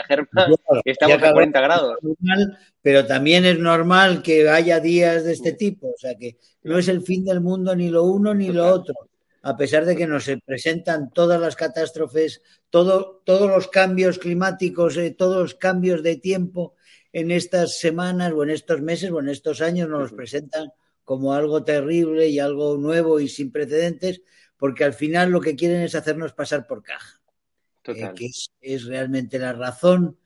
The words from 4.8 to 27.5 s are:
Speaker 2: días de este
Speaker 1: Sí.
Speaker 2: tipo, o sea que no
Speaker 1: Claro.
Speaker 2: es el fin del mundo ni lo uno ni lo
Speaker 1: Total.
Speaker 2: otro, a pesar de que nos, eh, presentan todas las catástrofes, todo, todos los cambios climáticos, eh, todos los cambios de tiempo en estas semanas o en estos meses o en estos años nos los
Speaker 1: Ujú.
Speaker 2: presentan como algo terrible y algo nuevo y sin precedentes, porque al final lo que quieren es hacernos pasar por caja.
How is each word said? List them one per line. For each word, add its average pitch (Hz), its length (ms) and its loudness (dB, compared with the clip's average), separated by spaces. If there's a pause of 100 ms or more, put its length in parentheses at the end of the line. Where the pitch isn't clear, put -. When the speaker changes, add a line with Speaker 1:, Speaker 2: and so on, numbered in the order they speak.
Speaker 2:
días 170 440 2
de 165 80 -2
este 139 200 -4
Speaker 1:
Sí. - 40 -12
Speaker 2:
tipo, 196 340 -4
o 120 80 -10
sea 123 200 -10
que 120 140 -12 (320)
no 156 60 -10
Speaker 1:
Claro. 170 100 2
Speaker 2:
es 175 80 0
el 180 140 -2
fin 185 220 -4
del 185 160 -2
mundo 185 360 -2
ni 175 120 -2
lo 165 140 2
uno 202 320 2
ni 196 140 0
lo 170 160 0
Speaker 1:
Total. 185 80 4
Speaker 2:
otro, 180 220 -2 (480)
a 139 140 -6
pesar 156 280 0
de 175 120 0
que 165 120 -2
nos, 139 200 -4
eh, 135 160 -4
presentan 151 680 -6
todas 170 280 2
las 160 140 -2
catástrofes, 156 880 -4 (280)
todo, 190 540 0
todos 196 240 4
los 190 200 2
cambios 185 500 2
climáticos, 175 800 -2
eh, 170 160 -4
todos 185 260 0
los 175 160 -2
cambios 180 480 0
de 165 140 0
tiempo 180 580 -6 (380)
en 165 180 -6
estas 175 480 -2
semanas 180 560 -2
o 151 80 -2
en 147 80 -2
estos 156 300 -4
meses 165 300 -6
o 165 100 -4
en 139 80 -4
estos 143 320 -6
años 170 280 -2
nos 151 120 -6
los 127 100 -8
Speaker 1:
Ujú. 107 60 -18
Speaker 2:
presentan 143 560 -10 (320)
como 135 300 -4
algo 151 280 -2
terrible 156 680 0
y 143 100 0
algo 147 400 -2
nuevo 160 420 0
y 139 80 -4
sin 135 240 -10
precedentes, 160 720 -4 (340)
porque 139 280 -2
al 143 100 0
final 170 360 0
lo 175 100 2
que 147 140 -2
quieren 175 280 0
es 165 120 -6
hacernos 156 380 -6
pasar 143 340 -6
por 110 160 -12
caja. - 380 -20 (640)